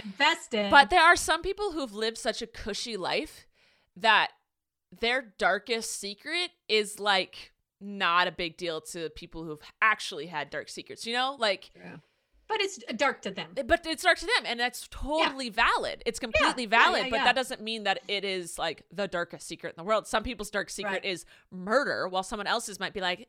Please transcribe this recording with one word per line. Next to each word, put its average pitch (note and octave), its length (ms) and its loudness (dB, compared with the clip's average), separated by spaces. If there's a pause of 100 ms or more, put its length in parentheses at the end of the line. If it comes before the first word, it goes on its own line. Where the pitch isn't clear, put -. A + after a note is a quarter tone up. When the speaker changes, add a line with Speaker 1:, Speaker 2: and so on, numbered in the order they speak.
Speaker 1:
invested? A3 680 0
Speaker 2:
but C#4+ 180 10
there F4+ 140 6
are F4 120 10
some E4 260 0
people G4 300 -4
who've C#4 220 -4
lived A3 240 -2
such A3 240 -4
a A#3 60 -8
cushy G3+ 500 -8
life F3+ 480 -4 (500)
that G3 360 6 (680)
their A#3 380 -2
darkest G#3 640 0
secret D#4+ 520 -6 (160)
is, G#3+ 320 0
like, G3 520 0 (280)
not F#3 480 2
a F3+ 40 -4
big E3 260 -6
deal E3 240 -4
to D#3+ 300 -8
people D#3+ 320 -14
who've D3+ 180 -10 (200)
actually G#3 460 0
had D3 220 -8
dark C#3 200 -8
secrets, - 360 -12
you A3+ 80 -6
know? C4 240 -2
Like, G#3 380 0
Speaker 1:
True. F3 240 -18 (500)
But G#4+ 120 0
it's G4 160 -2 (180)
dark C4 280 0
to G3+ 80 -6
them. E3+ 180 -10 (160)
Speaker 2:
But D#4+ 200 2
it's D#4+ 180 -4
dark F4 160 4
to E4 60 -8
them, G#4 200 2
and A#3 120 -4
that's B3 320 -4
totally C#4 580 0
Speaker 1:
Yeah. A3+ 180 2 (100)
Speaker 2:
valid. - 300 -4
It's - 120 -2
completely A#3+ 460 0
Speaker 1:
Yeah, G#3+ 80 -6
yeah, A#3 140 8
Speaker 2:
valid, E4 180 2
Speaker 1:
yeah, C4 60 -6
Speaker 2:
but A#3+ 80 -2
Speaker 1:
yeah. - 80 0
Speaker 2:
that B3 100 6
doesn't B3+ 260 -4
mean A3 220 -6
that G3 240 2
it F#3+ 160 -2
is, F#3 340 -4
like, D#3+ 320 -4
the G3 160 -6
darkest F3 440 -6
secret E3 220 -10
in - 40 -14
the E3 80 -14
world. G#3 240 0
Some A3 160 0
people's G#3+ 260 -8
dark G3 200 -4
secret G3 220 -6 (120)
Speaker 1:
Right. - 20 -4
Speaker 2:
is F3+ 200 -6 (260)
murder, F#3 560 0
while F#3 160 -2
someone G#3 240 -8
else's G3 320 -2
might F3+ 140 -4
be G3 80 -4
like, F3+ 280 -2